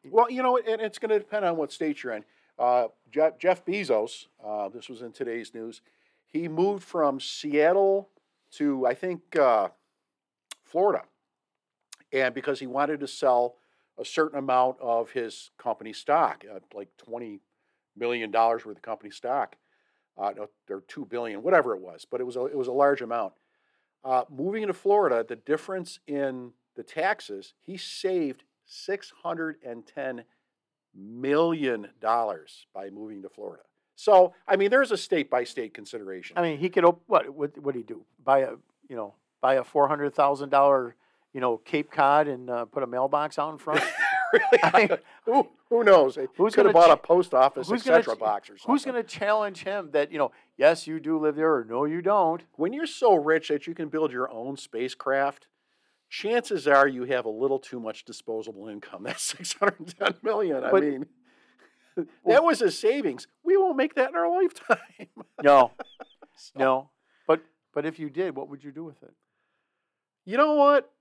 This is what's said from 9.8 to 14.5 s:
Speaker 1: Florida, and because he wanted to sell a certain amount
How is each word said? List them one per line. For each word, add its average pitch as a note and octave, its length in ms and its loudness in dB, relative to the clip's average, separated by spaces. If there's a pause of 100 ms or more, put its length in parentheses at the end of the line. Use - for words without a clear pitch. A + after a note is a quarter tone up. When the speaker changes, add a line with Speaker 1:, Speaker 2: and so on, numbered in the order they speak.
Speaker 1:
Florida, F#3+ 420 0 (1040)
and C3 240 -2
because C#3 240 -6
he C3 80 -12
wanted C#3+ 320 -2
to C#3+ 80 -8
sell B2 480 0 (420)
a A#2+ 60 -12
certain D#3 340 -4
amount C3 440 0